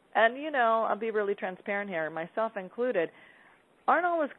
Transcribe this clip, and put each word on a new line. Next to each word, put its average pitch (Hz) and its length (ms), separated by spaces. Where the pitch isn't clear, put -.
and, 226 240
you 302 140
know, 226 360
I'll 208 80
be 220 140
really 208 240
transparent 202 560
here, 160 220
myself 175 440
included, 190 540
aren't 330 180
always 339 340